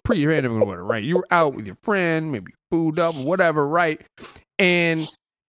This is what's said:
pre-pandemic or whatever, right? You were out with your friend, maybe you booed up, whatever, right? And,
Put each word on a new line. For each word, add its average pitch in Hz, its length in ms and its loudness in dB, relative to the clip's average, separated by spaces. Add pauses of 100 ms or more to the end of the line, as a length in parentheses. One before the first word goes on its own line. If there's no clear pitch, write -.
pre-pandemic 143 580 0
or - 20 2
whatever, 92 200 -6
right? 110 180 -2
You 151 140 0
were 180 160 -2
out 160 220 2
with 104 120 -10
your 92 160 -14
friend, 165 480 -2
maybe 104 220 -8
you - 40 -20 (140)
booed 165 300 0
up, 165 160 0
whatever, 151 520 2
right? 160 320 0 (580)
And, 170 480 2 (420)